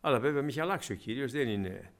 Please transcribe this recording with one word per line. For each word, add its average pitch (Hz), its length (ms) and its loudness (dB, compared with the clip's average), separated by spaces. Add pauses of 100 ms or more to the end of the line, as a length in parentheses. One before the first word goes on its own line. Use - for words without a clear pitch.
Αλλά 135 180 4
βέβαια 143 220 2
με 147 60 0
είχε 143 140 -2
αλλάξει 185 300 -2
ο 95 40 0
Κύριος, 120 360 -4
δεν 139 160 0
είναι. 98 520 -4